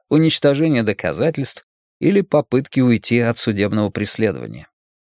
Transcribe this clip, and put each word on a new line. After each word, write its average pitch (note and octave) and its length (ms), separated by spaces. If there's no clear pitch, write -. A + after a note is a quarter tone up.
уничтожение D3+ 760
доказательств G#2+ 840
или G3+ 220
попытки C3+ 600
уйти A#2+ 400
от A#2 180
судебного G#2 520
преследования. F2 800